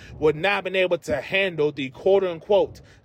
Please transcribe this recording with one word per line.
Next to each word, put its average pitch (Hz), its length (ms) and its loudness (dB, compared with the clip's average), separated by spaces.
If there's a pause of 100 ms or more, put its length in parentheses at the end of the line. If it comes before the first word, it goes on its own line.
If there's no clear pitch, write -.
(180)
would 156 180 2
not 190 180 0
have 196 100 -2
been 185 120 -6
able 180 220 2
to 147 240 -6
handle 170 500 0
the 139 200 -8
quote 190 320 2
unquote 180 580 -2 (240)